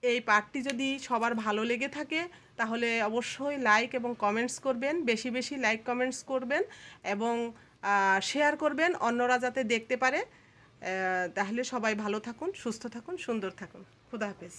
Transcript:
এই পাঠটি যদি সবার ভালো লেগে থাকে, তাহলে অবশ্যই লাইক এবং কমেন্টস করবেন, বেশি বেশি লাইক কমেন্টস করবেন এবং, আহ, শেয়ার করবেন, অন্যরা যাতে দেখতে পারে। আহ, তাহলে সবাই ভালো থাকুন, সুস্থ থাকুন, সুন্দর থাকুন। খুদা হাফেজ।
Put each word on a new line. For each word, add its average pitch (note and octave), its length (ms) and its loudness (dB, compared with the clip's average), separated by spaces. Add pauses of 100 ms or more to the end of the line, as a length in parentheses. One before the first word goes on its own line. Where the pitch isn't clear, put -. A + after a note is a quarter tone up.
(120)
এই B3 80 2 (100)
পাঠটি G#3 300 4 (100)
যদি C4 180 0 (200)
সবার A#3 260 2 (120)
ভালো G#3+ 160 2 (100)
লেগে B3 260 -2
থাকে, D#4 240 -2 (380)
তাহলে A#3 300 0 (200)
অবশ্যই C4 480 -4 (120)
লাইক A3+ 200 6 (100)
এবং A#3+ 120 -2 (120)
কমেন্টস A3+ 320 0 (100)
করবেন, C4+ 300 0 (140)
বেশি A3+ 280 0
বেশি B3+ 180 -4 (100)
লাইক A3 240 2
কমেন্টস B3+ 300 0 (120)
করবেন C4 320 0 (500)
এবং, A3+ 200 0 (580)
আহ, G3 260 6 (120)
শেয়ার D4 240 4 (100)
করবেন, D4+ 280 4 (160)
অন্যরা B3 380 4
যাতে B3 160 0 (120)
দেখতে A3+ 300 0
পারে। C4 220 2
আহ, F#3 1000 -4 (120)
তাহলে G3+ 240 0 (120)
সবাই A3 200 0 (100)
ভালো G#3 140 0 (100)
থাকুন, A#3+ 220 -6 (140)
সুস্থ A3 200 -6 (120)
থাকুন, C#4+ 200 -10 (100)
সুন্দর G3+ 260 -2 (100)
থাকুন। F#3+ 200 -16 (280)
খুদা G#3+ 220 -4
হাফেজ। F3+ 280 -16